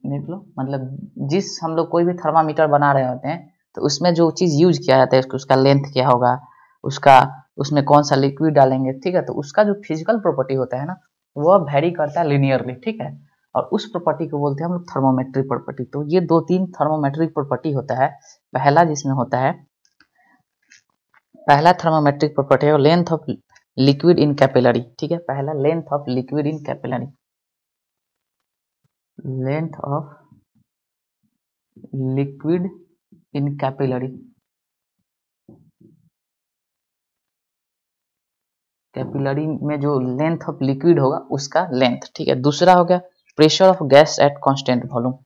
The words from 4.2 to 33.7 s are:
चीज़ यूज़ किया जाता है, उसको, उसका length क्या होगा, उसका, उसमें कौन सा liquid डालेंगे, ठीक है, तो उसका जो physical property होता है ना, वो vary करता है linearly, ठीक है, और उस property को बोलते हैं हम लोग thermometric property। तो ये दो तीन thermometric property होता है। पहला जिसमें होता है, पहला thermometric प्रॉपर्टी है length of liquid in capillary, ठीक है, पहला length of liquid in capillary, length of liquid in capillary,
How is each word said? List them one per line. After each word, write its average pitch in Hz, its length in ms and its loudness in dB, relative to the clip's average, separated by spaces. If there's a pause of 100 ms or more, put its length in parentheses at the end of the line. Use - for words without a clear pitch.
चीज़ 165 240 0
यूज़ 170 220 4
किया 135 180 2
जाता 131 180 4
है, 131 40 6
उसको, 127 160 -4
उसका 135 220 2
length 139 360 2
क्या 131 140 0
होगा, 123 300 2 (460)
उसका, 135 360 6 (380)
उसमें 143 280 -2
कौन 147 180 4
सा 143 120 0
liquid 139 380 0
डालेंगे, 131 420 2
ठीक 180 200 -6
है, 160 60 2
तो - 140 -8
उसका 147 280 -2
जो 208 180 0
physical 170 380 -4
property 151 360 -4
होता 127 240 -4
है 143 80 -8
ना, 185 80 -12 (400)
वो 165 300 4
vary 147 260 0
करता 156 300 -4
है 160 60 -2
linearly, 135 560 0
ठीक 220 180 -8
है, 143 100 -10 (440)
और 123 80 -2 (100)
उस 202 180 -4
property 160 360 -4
को 143 120 -6
बोलते 143 240 -4
हैं 170 60 -6
हम 180 40 -4
लोग 175 160 -8
thermometric 135 580 -2
property। 127 380 -8
तो 147 240 -10
ये 180 140 2
दो 165 240 2
तीन 165 240 -2
thermometric 151 640 -2
property 143 380 -4
होता 131 240 -4
है। 135 140 0 (440)
पहला 143 320 2
जिसमें 143 280 -4
होता 123 260 -2
है, 135 120 0 (2000)
पहला 147 280 6
thermometric 151 600 0
प्रॉपर्टी 139 320 2
है 151 120 4
length 170 340 2
of 151 160 -6 (480)
liquid 143 420 4
in 147 220 2
capillary, 123 420 2 (160)
ठीक 156 120 -6
है, 170 60 -2 (100)
पहला 139 340 -6
length 151 360 -2
of 139 140 -8
liquid 143 400 -4
in 147 140 -10
capillary, 127 460 -8 (2000)
length 139 680 -6
of 143 160 -6 (2000)
liquid 147 520 -4 (680)
in 143 240 -4
capillary, 131 520 -6 (4000)